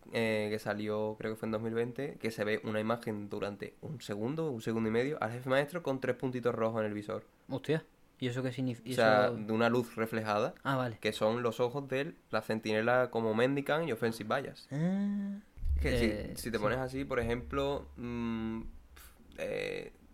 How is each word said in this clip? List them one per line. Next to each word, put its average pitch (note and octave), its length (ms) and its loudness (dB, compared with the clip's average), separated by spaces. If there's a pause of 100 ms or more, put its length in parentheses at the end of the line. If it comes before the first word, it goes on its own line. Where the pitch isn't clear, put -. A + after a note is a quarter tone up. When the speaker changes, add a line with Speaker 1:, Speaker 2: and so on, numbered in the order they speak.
(120)
Speaker 1:
eh, A2 380 2
que G#2+ 80 -2
salió, G#2+ 640 -2
creo A2 140 -4
que A2 60 -8
fue - 60 -4
en A2 60 -2
dos A2 100 0
mil A2+ 140 -2
veinte, A#2+ 440 -4
que A2+ 120 -2
se A2 120 -4
ve G#2 200 2
una A2 160 -2
imagen G#2+ 500 -2
durante G2+ 520 -6
un B2+ 200 -10
segundo, C3+ 480 -2
un A#2 120 -4
segundo A2+ 280 0
y - 20 2
medio, C3 300 0
al A2 120 0
jefe B2+ 180 -8
maestro E3 320 2
con C3+ 180 -2
tres B2 140 0
puntitos B2 400 0
rojos A2+ 260 2
en G#2+ 60 0
el G#2 80 -2
visor. G#2 280 -4 (240)
Speaker 2:
Hostia. C#3+ 380 -2 (360)
¿Y B2+ 60 0
eso B2 160 -2
qué C3 80 -2
significa? B2+ 400 -4
Speaker 1:
O - 40 -2
sea, A2 320 8
Speaker 2:
Eso A#2+ 100 0
Speaker 1:
de G#2+ 160 -2
una A#2 160 6
luz A#2 260 2
reflejada, A2 580 0 (100)
Speaker 2:
Ah, C3+ 120 0
vale. B2 240 -2
Speaker 1:
que G#2+ 140 0
son A2+ 280 2
los A#2+ 200 0
ojos C3+ 260 0
de C3 280 -2 (160)
la A2 100 0
centinela A2+ 680 2
como A2+ 220 2
Mendicant C#3 540 2
y C3 60 0
Offensive A2+ 480 0
Bias. - 320 -12
Speaker 2:
Ah. G3+ 640 0 (400)
Speaker 1:
Es - 40 2
que B2+ 160 2
si, A#2+ 100 4
Speaker 2:
Eh, G#2+ 280 -2
Speaker 1:
si - 160 -6
te A2+ 60 0
Speaker 2:
sí. G#2 40 -4
Speaker 1:
pones G#2+ 180 2
así, C3 260 -4
por C3 160 0
ejemplo, C#3 720 -2
mm, A#2 680 -4 (760)
eh, G1+ 560 -4 (200)